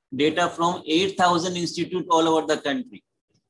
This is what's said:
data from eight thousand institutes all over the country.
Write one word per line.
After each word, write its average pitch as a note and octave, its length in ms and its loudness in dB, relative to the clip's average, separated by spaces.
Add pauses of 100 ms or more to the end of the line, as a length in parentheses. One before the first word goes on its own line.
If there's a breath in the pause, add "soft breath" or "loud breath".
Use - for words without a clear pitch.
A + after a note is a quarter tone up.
(140)
data D#3 340 2
from E3+ 380 -2
eight F3+ 300 0
thousand F3 400 2
institutes F3 540 -4
all E3 180 4
over D#3+ 180 2
the D3+ 140 0
country. C3 420 -6 (480)